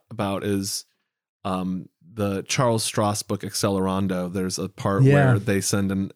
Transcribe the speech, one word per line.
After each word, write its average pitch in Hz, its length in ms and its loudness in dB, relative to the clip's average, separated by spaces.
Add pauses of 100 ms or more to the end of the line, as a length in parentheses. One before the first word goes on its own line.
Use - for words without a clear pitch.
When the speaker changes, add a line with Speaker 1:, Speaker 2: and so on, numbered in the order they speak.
Speaker 1:
about 101 340 -2
is, 98 420 -2 (600)
um, 92 440 -4 (260)
the 101 280 -2
Charles 117 460 0
Stross 104 380 0
book, 101 140 -4
Accelerando. 95 920 0
There's 92 280 -4
a 92 100 -6
part 101 340 2
Speaker 2:
Yeah. 135 100 8
Speaker 1:
where 131 260 6
they 98 220 0
send 98 300 0
an 98 240 -2